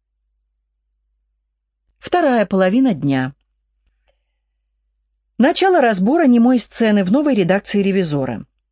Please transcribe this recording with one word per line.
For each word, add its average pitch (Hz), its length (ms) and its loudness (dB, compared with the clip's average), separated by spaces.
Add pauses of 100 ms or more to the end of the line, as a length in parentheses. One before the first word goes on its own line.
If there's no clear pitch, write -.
(2000)
Вторая 262 480 0
половина 196 480 0
дня. 135 400 -4 (2000)
Начало 349 420 2
разбора 240 460 0
немой 240 340 4
сцены 208 460 0
в 180 60 -4
новой 285 240 0
редакции 196 460 -2
«Ревизора». 147 640 -4 (260)